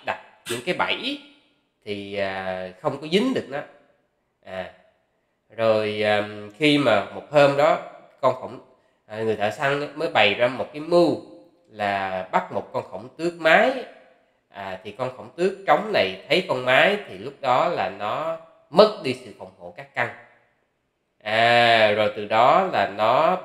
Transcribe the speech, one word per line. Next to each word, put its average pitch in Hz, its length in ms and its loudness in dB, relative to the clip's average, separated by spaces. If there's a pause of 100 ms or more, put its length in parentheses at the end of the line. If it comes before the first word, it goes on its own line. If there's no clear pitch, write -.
đặt - 160 -6 (280)
những 117 160 -6
cái 175 100 -2
bẫy 196 440 -4 (680)
thì, 101 300 -10
à, 95 540 -6 (120)
không 139 200 -6
có 156 60 -12
dính 226 260 0
được - 160 -4
nó. 139 100 -10 (880)
À, 92 260 -12 (840)
rồi, 110 480 0
à, 104 260 0 (280)
khi 147 200 2
mà 110 280 2
một 98 260 -16
hôm 143 260 4
đó, 160 240 2 (400)
con 127 140 2
khổng-, 107 240 -14 (460)
à, 110 180 -10
người 110 120 0
thợ 101 160 -2
săn 143 300 -2
á, 143 140 -8
mới 160 180 -4
bày 104 200 4
ra 120 140 2
một 127 260 -6
cái 147 80 -12
mưu 165 400 2 (500)
là 98 600 -4
bắt 180 200 -2
một 104 220 -8
con 120 180 -4
khổng 92 260 -14
tước 170 160 -4
mái. 196 500 2 (680)
À, 95 340 -12
thì 104 80 -14
con 127 260 -8
khổng 107 180 -16
tước 190 180 -2 (140)
trống 190 260 2
này 95 360 0
thấy 180 180 0
con 127 180 -4
mái 156 320 4 (120)
thì 98 80 -16
lúc 120 240 -12
đó 135 260 2
là 123 220 -2
nó 123 480 -6 (320)
mất 208 340 4
đi 131 100 -2
sự 104 260 -16
phòng 95 180 -18
hộ 87 200 -18
các 139 180 -18
căn. 120 140 -4 (1160)
À, 117 640 6
rồi 104 240 0
từ 104 100 -8
đó 135 480 4
là 101 240 0
nó 139 480 2